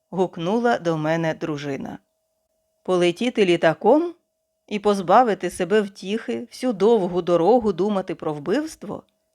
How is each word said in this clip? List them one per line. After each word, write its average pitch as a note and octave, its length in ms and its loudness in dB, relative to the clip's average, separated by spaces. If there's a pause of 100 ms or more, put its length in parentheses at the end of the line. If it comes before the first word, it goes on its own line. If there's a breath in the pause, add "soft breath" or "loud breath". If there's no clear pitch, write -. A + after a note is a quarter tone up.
гукнула F#3 720 -2
до E3 180 -2
мене D#3+ 360 -2
дружина. D3 640 -8 (840)
Полетіти F#3 640 0
літаком? F#3+ 680 2 (540)
І G#3 120 -6
позбавити G3+ 720 2
себе F#3+ 320 0
втіхи, A3 680 -6
всю B3+ 220 -4
довгу F#3 480 2
дорогу F#3 520 2
думати F#3 420 -2
про D#3 180 -6
вбивство? G#3 720 -6 (320)